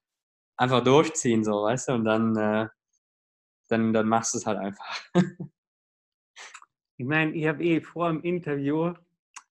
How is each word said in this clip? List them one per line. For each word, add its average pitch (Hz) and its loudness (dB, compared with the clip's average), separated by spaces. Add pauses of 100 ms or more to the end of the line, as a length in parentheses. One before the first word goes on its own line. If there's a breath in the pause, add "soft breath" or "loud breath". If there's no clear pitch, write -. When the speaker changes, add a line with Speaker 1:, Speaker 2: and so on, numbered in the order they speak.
(580)
Speaker 1:
einfach 127 4
durchziehen, 127 4
so, 104 0
weißt 123 -2
du? - 0
Und 113 -2
dann, 110 2
äh, 107 0 (1000)
dann, 113 2
dann 110 2
machst 113 0
du's 117 -6
halt 104 -2
einfach. - -10 (140)
<laughs> - -2 (1400 loud breath)
Speaker 2:
Ich 123 -8
mein, 156 0
ich 151 -2
hab 151 -2
eh 165 2
vor 165 -4
dem 160 -2
Interview, 160 -2 (560)